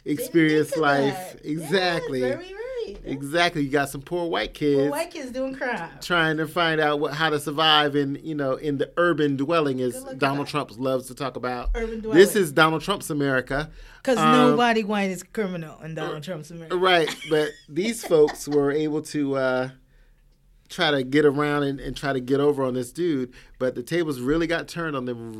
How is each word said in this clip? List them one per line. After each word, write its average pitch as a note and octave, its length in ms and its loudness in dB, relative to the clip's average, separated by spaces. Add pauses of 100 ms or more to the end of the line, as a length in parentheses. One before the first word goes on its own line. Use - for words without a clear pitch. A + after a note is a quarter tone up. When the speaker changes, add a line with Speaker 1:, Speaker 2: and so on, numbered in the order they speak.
Speaker 1:
Didn't D3 160 -4
Speaker 2:
experience D#3 500 4
Speaker 1:
think F3 80 -4
of D#3+ 60 0
Speaker 2:
life. C#3+ 500 0
Speaker 1:
that. - 120 -20
Yeah, D3+ 60 -6
Speaker 2:
Exactly. E3 680 -2
Speaker 1:
that's - 200 0
very F#4+ 120 -16
right. G#4 100 -12 (400)
Yeah. - 80 -8
Speaker 2:
Exactly. D3+ 520 0
You C#3 60 -4
got C#3 200 0
some C#3 120 -10
poor F3 280 -6
white F#3 240 -2
Speaker 1:
Poor D3+ 220 0
Speaker 2:
kids C#3 160 2
Speaker 1:
white E4 200 -4
kids C4+ 200 -12
doing C4 220 -6
crime. A3+ 360 -6 (120)
Speaker 2:
trying D#3+ 360 2
to D#3 100 -2
find D#3+ 320 0
out D3 220 2
what, C#3+ 120 -2
how D#3+ 160 0
to D3+ 80 0
survive D3 600 2
in, C#3 260 0
you D#3+ 100 -6
know, C#3 200 -2
in D3 240 -4
the C#3 180 -2
urban D3+ 400 2
dwelling, C#3 460 0
as B2+ 120 0
Speaker 1:
Good B2+ 100 -10
luck - 80 -14
with C3+ 80 -12
Speaker 2:
Donald C#3 280 0
Speaker 1:
that. - 40 -12
Speaker 2:
Trump C#3+ 260 -4
loves C3 300 -2
to C3 80 -16
talk C3+ 200 -8
about. B2 400 -4
Speaker 1:
Urban A3+ 260 -6
Speaker 2:
This G#3 300 8
Speaker 1:
dwelling. G3+ 120 4
Speaker 2:
is D3+ 100 -2
Donald D#3+ 300 4
Trump's F#3+ 260 -4
America. C#3 600 -2 (340)
Speaker 1:
'Cause C4 140 0
Speaker 2:
Um, D#3 340 6
Speaker 1:
nobody A3+ 340 2
white G3+ 240 -2
is F3+ 140 -8
criminal F3 580 -8
in D#3+ 140 -12
Donald D#3 200 -6
Speaker 2:
r-, D#3 60 -12
Speaker 1:
Trump's D#3 280 -12
America. E3 280 -8
Speaker 2:
right, F3 360 4 (160)
but D3+ 200 2 (100)
Speaker 1:
<laughs> - 80 -20
Speaker 2:
these G#3 380 -4
folks D3+ 420 4
were C#3+ 240 2
able D3+ 300 -2
to, C#3+ 340 -4
uh, C3 340 0 (1000)
try D#3+ 220 0
to C3+ 120 2
get D3 220 4
around D3 380 4
and, C#3 160 -2
and C3+ 160 -8
try C#3+ 180 -4
to C3 80 0
get C3+ 180 0
over C#3+ 240 4
on B2+ 100 0
this B2 200 -4
dude, C#3+ 400 -2 (260)
but B2+ 160 -2
the B2 80 -8
tables D#3 380 -2
really D#3+ 260 0
got D#3+ 200 -4
turned E3 280 -6
on B2+ 100 -4
them A#2 340 -8